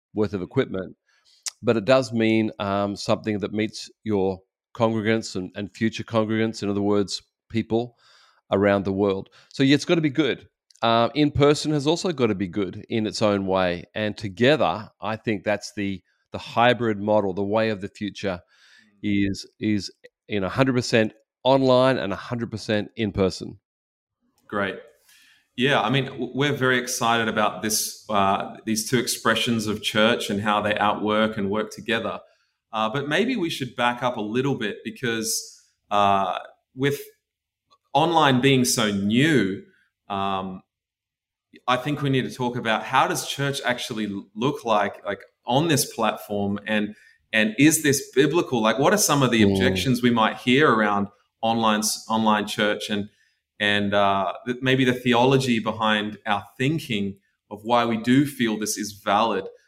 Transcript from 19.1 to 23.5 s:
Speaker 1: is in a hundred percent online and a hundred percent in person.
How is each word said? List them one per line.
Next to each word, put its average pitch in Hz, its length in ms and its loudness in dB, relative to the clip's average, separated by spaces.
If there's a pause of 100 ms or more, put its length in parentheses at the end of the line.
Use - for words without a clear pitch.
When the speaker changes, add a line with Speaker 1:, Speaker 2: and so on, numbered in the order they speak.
Speaker 1:
is 104 320 -2 (380)
in 104 140 -2
a 92 60 -2
hundred 131 240 0
percent 117 400 0 (300)
online 131 560 4
and 92 120 -4
a 95 40 -6
hundred 117 340 -8
percent 104 460 -4
in 110 160 -2
person. 95 480 -2 (880)